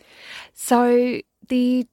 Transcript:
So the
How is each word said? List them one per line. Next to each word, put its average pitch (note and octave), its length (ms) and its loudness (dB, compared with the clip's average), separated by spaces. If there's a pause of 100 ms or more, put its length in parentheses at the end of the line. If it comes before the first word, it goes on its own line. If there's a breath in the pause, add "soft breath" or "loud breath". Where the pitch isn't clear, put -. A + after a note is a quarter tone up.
(520 loud breath)
So B3 680 0 (280)
the B3 440 0